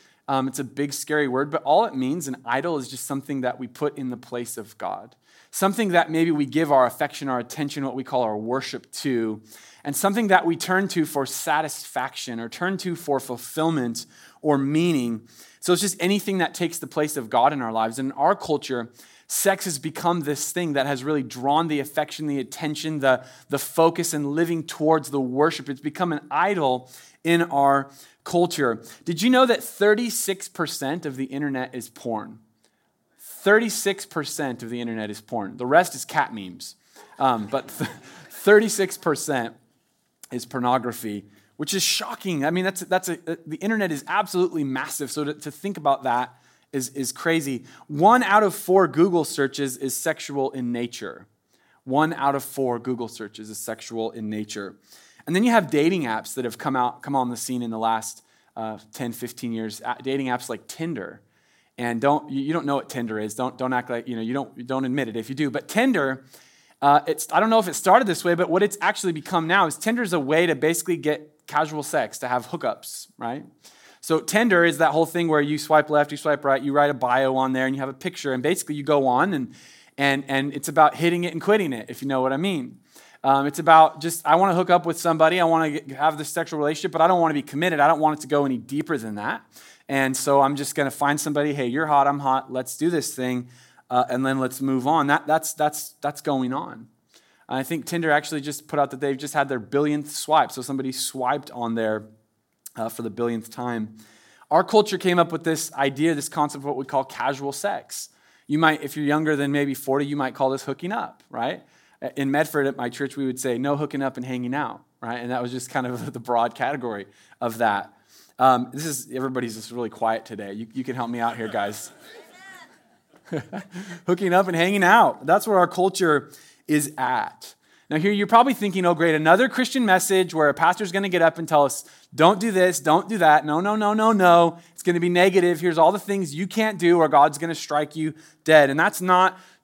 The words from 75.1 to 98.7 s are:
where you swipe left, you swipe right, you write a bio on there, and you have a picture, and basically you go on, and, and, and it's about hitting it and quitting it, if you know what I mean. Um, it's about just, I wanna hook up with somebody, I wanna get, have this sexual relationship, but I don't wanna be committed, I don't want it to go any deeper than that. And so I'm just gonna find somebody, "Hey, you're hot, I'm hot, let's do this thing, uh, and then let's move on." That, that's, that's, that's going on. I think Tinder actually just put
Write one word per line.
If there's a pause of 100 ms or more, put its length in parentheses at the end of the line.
where
you
swipe
left,
you
swipe
right,
you
write
a
bio
on
there,
and
you
have
a
picture,
and
basically
you
go
on,
and, (420)
and,
and
it's
about
hitting
it
and
quitting
it,
if
you
know
what
I
mean. (440)
Um,
it's
about
just,
I
wanna
hook
up
with
somebody,
I
wanna
get,
have
this
sexual
relationship,
but
I
don't
wanna
be
committed,
I
don't
want
it
to
go
any
deeper
than
that. (460)
And
so
I'm
just
gonna
find
somebody,
"Hey,
you're
hot,
I'm
hot,
let's
do
this
thing, (420)
uh,
and
then
let's
move
on."
That,
that's,
that's, (100)
that's
going
on. (680)
I
think
Tinder
actually
just
put